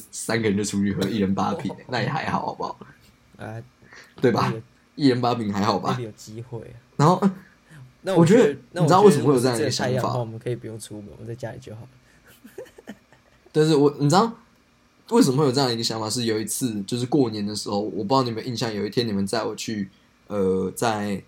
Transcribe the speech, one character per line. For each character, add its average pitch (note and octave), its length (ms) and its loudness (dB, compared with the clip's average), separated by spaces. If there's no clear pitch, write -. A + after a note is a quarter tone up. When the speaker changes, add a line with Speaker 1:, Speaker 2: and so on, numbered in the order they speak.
Speaker 1:
三 - 300 -4
个 A2 80 0
人 G2+ 80 2
就 G#2+ 60 0
出 G2+ 200 -2
去 G2+ 100 0
喝， G2 140 -2
一 A2 120 -4
人 G2 140 0
八 G2 200 0
瓶， - 180 -6
Speaker 2:
哦。 - 60 -12
Speaker 1:
那 A#2+ 140 -4
也 - 80 -4
还 - 200 -4
好， - 180 -4
好 - 60 -8
不 F2 100 -8
好？ - 140 -8
Speaker 2:
哎， A2 260 -12
Speaker 1:
对 B2+ 100 4
吧？ A#2+ 160 0
Speaker 2:
那 B2 40 0
个 A#2 100 -8
Speaker 1:
一 C#3+ 120 2
人 B2 140 2
八 A#2+ 140 0
瓶 G#2+ 180 -4
还 G2 100 -2
好 G#2 160 0
吧？ - 120 -4
Speaker 2:
那 B2 60 -4
个 B2 60 -8
有 G#2+ 80 -12
机 A2 300 -16
会 A#2 180 -14
啊。 - 160 -18
Speaker 1:
然 C#3+ 100 6
后， F3+ 140 4
Speaker 2:
那 F#3 140 -2
我 E3+ 100 8
觉 F#3 100 8
得， B3 60 8
Speaker 1:
我 F#3+ 40 6
觉 C#3+ 80 2
得， C#3 60 -12
Speaker 2:
那 F3 100 -4
我 D#3 60 4
觉 F3+ 300 8
得 - 20 0
如 A#2+ 60 -2
果 C#3 100 6
是 A#2+ 80 2
这 C3 60 2
个 A#2+ 80 0
太 - 20 -
阳 - 20 -2
的 - 0 -
话， - 0 -
Speaker 1:
你 C#3 80 0
知 B2+ 40 -2
道 - 80 -4
为 - 0 -
什 C3+ 60 -2
么 - 20 -2
会 - 0 -
有 - 0 -
这 - 0 -
样 - 20 -2
一 B2+ 40 0
个 B2+ 60 0
想 - 0 -
法？ B2+ 160 -2
Speaker 2:
我 A#2+ 80 -2
们 A2+ 140 -10
可 B2+ 100 -8
以 A#2+ 60 -4
不 A2+ 120 -12
用 A2 120 -12
出 G#2 220 -14
门， G2+ 120 -18
我 - 40 -20
们 A2+ 100 -16
在 A#2 60 -10
家 A2+ 180 -10
里 - 80 -16
就 G#2+ 160 -16
好。 A2+ 120 -18
Speaker 1:
但 D#3 140 2
是 D#3 100 4
我， C#3+ 240 4
你 C#3+ 100 2
知 D#3+ 60 4
道 A#3 180 4
为 A#3 100 6
什 C#3 100 4
么 B2+ 60 0
会 D#3 80 4
有 B2+ 60 4
这 C#3 100 0
样 B2+ 100 0
一 A2+ 60 -4
个 A2+ 60 -4
想 A2+ 160 -4
法？ G#2+ 100 -4
是 A#2 160 -4
有 A2 140 0
一 A2 40 -4
次， G#2 380 -4
就 A#2+ 160 -6
是 B2 80 -4
过 B2+ 240 2
年 G#2 160 -6
的 G#2+ 100 -6
时 A2 140 -8
候， G2+ 100 -2
我 G#2 240 -6
不 - 40 -6
知 C3+ 60 2
道 C3+ 100 4
你 A#2+ 80 -4
们 A2 80 -6
有 - 20 -6
没 - 0 -
有 A2+ 60 -12
印 A#2+ 100 -6
象， A2+ 160 -2
有 G#2 120 -4
一 G#2 40 -6
天 A#2 180 -2
你 G#2+ 60 -4
们 G2 120 0
载 A2 180 -2
我 G#2+ 120 -6
去， G#2 340 -6
呃， F#2+ 440 -2
在 G#2 560 -4